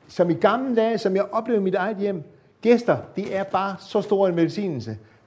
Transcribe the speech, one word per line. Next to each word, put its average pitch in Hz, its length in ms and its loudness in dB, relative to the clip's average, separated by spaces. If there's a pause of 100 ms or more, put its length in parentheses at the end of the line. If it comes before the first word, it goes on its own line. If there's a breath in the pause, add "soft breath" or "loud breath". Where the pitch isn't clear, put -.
som 175 220 0
i 165 40 0
gamle 233 420 2
dage, 226 220 2
som 190 180 0
jeg 196 160 0
oplevede 220 300 0
i - 20 -2
mit 185 120 0
eget 196 220 -2
hjem, 196 260 -4 (380 soft breath)
gæster, 233 360 4 (180)
det 196 200 -6
er 196 80 -2
bare 196 360 -4
så - 220 -2
stor 196 260 2
en 175 80 0
velsignelse. 151 600 -2 (300 soft breath)